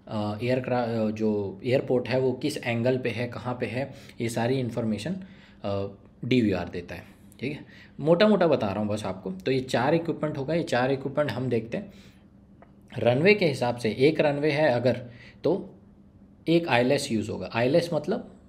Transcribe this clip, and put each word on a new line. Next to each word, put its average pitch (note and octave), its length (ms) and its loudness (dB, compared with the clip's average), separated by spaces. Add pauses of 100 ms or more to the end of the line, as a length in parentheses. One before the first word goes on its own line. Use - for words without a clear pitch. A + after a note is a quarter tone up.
अ, G#2 360 -4
एयरक्रा-, B2 460 0
अ, A2 200 0
जो G#2 560 -2
एयरपोर्ट B2+ 420 2
है C3 120 0
वो C3 120 2
किस B2+ 260 -4
एंगल A#2+ 400 0
पे B2+ 120 -2
है, A#2 180 -4
कहाँ - 320 -8
पे B2 60 -2
है, A#2+ 280 -6 (280)
ये A2+ 80 -2
सारी A#2+ 300 0
इन्फॉर्मेशन, A#2 560 -2 (480)
अ, G2+ 240 -2 (380)
डीवीआर G2+ 440 2
देता F2 260 -10
है, F2 80 -14 (360)
ठीक C3+ 120 -6
है। - 140 -14 (340)
मोटा E3+ 280 4
मोटा F#3 200 6
बता A#2 200 2
रहा G2 120 -2
हूँ G#2+ 80 -2
बस G#2 180 -4
आपको। F#2+ 260 -6
तो A2 200 -4
ये C3+ 80 2
चार C3 360 0
इक्विपमेंट D3+ 420 -4
होगा, C#3 160 -4
ये E3+ 100 0
चार C3 280 0
इक्विपमेंट C3+ 400 -2
हम B2+ 180 -4
देखते A#2 280 -2
हैं। - 160 -10 (1040)
रनवे C3 360 4
के G3+ 120 4
हिसाब B2 300 0
से A2 160 -2
एक C#3+ 300 4
रनवे D3 300 2
है D3 180 4
अगर, A#2+ 320 2 (420)
तो - 320 -2 (720)
एक E3+ 200 4
आईएलएस B2+ 440 2
यूज़ G2+ 200 0
होगा। F#2 220 -8
आईएलएस C3+ 400 2
मतलब - 420 -4 (140)